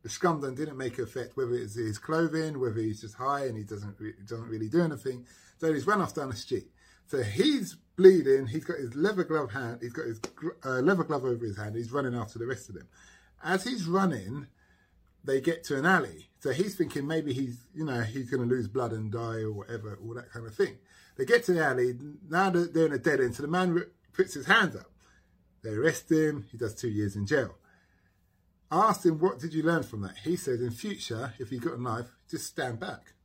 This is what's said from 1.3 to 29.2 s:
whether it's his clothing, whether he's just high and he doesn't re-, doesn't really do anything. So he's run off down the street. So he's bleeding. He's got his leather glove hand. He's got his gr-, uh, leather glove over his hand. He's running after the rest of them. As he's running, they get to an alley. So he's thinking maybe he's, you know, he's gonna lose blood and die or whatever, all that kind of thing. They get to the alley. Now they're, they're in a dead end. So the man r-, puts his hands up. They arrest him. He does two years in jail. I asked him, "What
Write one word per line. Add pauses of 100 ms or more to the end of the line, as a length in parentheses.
whether
it's
his
clothing,
whether
he's
just
high
and
he
doesn't
re-, (140)
doesn't
really
do
anything. (320)
So
he's
run
off
down
the
street. (380)
So
he's (200)
bleeding.
He's
got
his
leather
glove
hand.
He's
got
his
gr-,
uh,
leather
glove
over
his
hand.
He's
running
after
the
rest
of
them. (540)
As
he's
running, (800)
they
get
to
an
alley.
So
he's
thinking
maybe
he's, (100)
you
know,
he's
gonna
lose
blood
and
die
or
whatever,
all
that
kind
of
thing. (400)
They
get
to
the
alley. (340)
Now
they're,
they're
in
a
dead
end.
So
the
man
r-, (240)
puts
his
hands
up. (720)
They
arrest
him.
He
does
two
years
in
jail. (1120)
I
asked
him,
"What